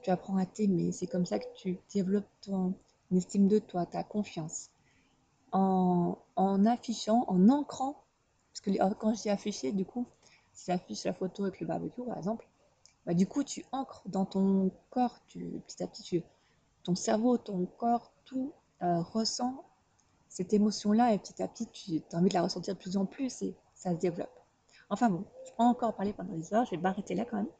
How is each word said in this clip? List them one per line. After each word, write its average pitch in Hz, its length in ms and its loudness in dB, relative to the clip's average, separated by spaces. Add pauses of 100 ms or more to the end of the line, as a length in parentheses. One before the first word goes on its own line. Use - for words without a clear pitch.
tu - 80 -4
apprends 190 280 0
à 185 80 2
t'aimer. 180 460 0
C'est 185 160 -6
comme 180 180 -2
ça 208 140 -4
que - 60 -8 (100)
tu 185 240 -6 (140)
développes 202 340 0 (140)
ton 185 320 -2 (420)
estime 190 320 4
de 214 120 6
toi, 180 260 -4
ta 175 180 -8
confiance. - 680 -8 (800)
En, 185 680 4 (180)
en 196 300 4
affichant, 233 600 2
en 185 220 8
ancrant, 277 540 0 (480)
parce - 100 -16
que - 80 -4
les, 196 100 2 (200)
quand 214 140 2
je 214 80 -4
dis 214 80 -2
afficher, 202 420 -2
du 190 140 0
coup, 240 200 -6 (480)
si - 140 -20
j'affiche 180 380 -4
la 196 80 -2
photo 185 300 -6
avec 190 180 -4
le 165 60 -6
barbecue, 170 360 -6
par 240 140 -6
exemple, 214 300 -6 (580)
bah, 165 80 0
du 180 140 4
coup, 285 160 -4
tu - 280 -10
ancres - 360 -8
dans 190 180 -2
ton 190 460 2 (180)
corps, 247 380 -2
tu, 175 400 -12
petit - 140 -14
à 180 60 -6
petit, - 160 -16
tu, 170 200 -2 (600)
ton 175 120 0
cerveau, 226 420 2
ton 185 280 -4 (120)
corps, 233 340 -2 (140)
tout, 262 260 -6 (300)
euh, 175 200 2
ressent 247 600 -4 (680)
cette 180 240 -2
émotion-là, 214 600 4
et 196 40 2
petit - 260 -8
à 185 40 -4
petit, 220 200 -10
tu - 340 -6 (100)
as 180 60 -4
envie 180 120 6
de - 40 2
la 175 100 2
ressentir 185 300 -4
de 185 60 -8
plus 185 160 -8
en 196 100 0
plus, 247 360 -8
et 190 140 -6 (200)
ça - 160 -4
se 165 60 0
développe. 170 340 -4 (580)
Enfin 226 200 2
bon, 180 160 -2 (200)
je - 60 -18
peux - 120 0
encore 240 300 2
parler 202 200 -4
pendant 185 200 -8
des 165 200 -6
heures, 233 120 2
je - 60 -10
vais 180 60 -4
m'arrêter 190 380 -2
là 208 100 -2
quand 220 120 -6
même. 214 120 -4 (100)